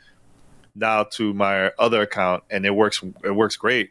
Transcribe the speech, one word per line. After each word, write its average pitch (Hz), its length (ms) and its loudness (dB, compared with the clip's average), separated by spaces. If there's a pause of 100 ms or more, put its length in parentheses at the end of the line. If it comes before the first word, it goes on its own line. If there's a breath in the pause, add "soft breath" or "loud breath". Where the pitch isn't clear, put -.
(760 soft breath)
now 110 260 0 (140)
to 107 180 -2
my 98 460 0
other 113 240 2
account, 92 480 -2
and 98 120 -4
it 98 120 0
works, 104 260 2 (220)
it 101 80 -2
works 104 260 0
great 113 340 -2